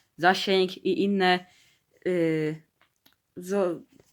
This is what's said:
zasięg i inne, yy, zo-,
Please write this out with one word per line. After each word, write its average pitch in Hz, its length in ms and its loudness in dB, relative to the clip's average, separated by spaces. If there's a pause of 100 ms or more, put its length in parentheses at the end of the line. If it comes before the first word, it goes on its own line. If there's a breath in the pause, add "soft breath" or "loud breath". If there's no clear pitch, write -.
(160)
zasięg 185 600 2
i - 260 -2
inne, 185 440 2 (580 soft breath)
yy, 160 580 -2 (760)
zo-, 180 440 -2 (320)